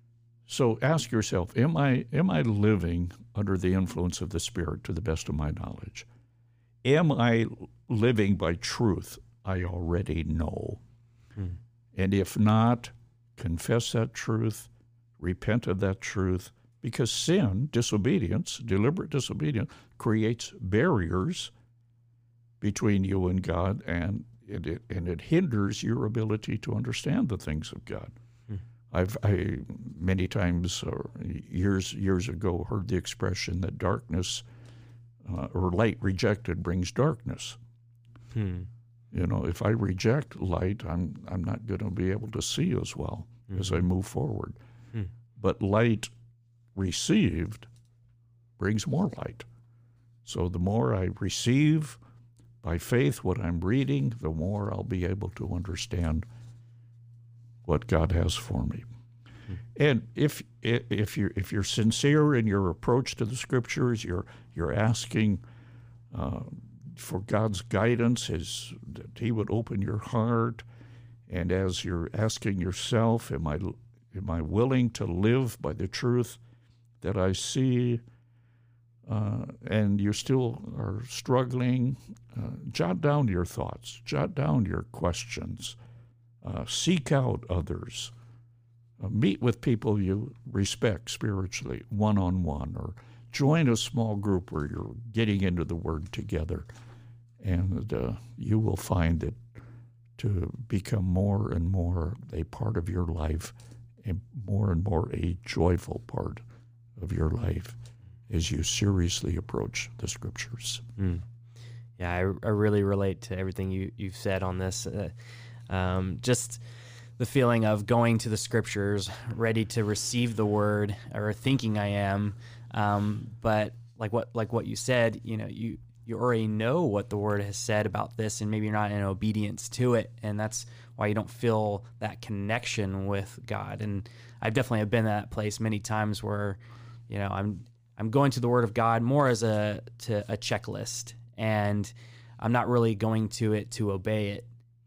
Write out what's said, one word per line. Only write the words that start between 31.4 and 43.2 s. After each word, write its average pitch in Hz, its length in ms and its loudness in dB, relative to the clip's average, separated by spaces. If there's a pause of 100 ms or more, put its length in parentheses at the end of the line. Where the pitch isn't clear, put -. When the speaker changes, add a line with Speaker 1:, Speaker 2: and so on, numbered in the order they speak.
Speaker 1:
years 95 340 0
ago, 87 400 -2
heard 95 200 -2
the 92 80 0
expression 92 640 -2
that 92 180 -4
darkness, 92 640 -2 (880)
uh, - 220 -6
or 90 160 2
light 101 300 2
rejected 95 640 0
brings 90 260 0
darkness. - 680 -2 (800)
Speaker 2:
Hmm. 92 280 -2 (500)
Speaker 1:
You 87 160 2
know, - 180 2
if - 160 -2
I 104 60 2
reject 110 720 2
light, 92 440 0
I'm, 85 300 -2 (140)
I'm - 160 -4
not - 200 -4
gonna 98 280 -4
be 90 180 0
able 110 220 -4
to - 100 -2
see 170 300 0
as - 240 -2
well - 320 -6 (320)